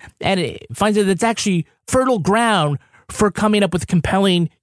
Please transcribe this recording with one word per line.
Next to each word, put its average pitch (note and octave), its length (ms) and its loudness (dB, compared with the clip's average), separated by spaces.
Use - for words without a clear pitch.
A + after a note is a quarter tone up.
And F#3 220 -2
it B2 320 -8
finds G#3 240 0
that G3+ 100 2
it's F#3+ 160 0
actually F3 420 -2
fertile B3+ 320 0
ground F#3 600 0
for G#3 220 0
coming G#3 320 2
up F3 80 0
with F3+ 160 -4
compelling F3+ 640 2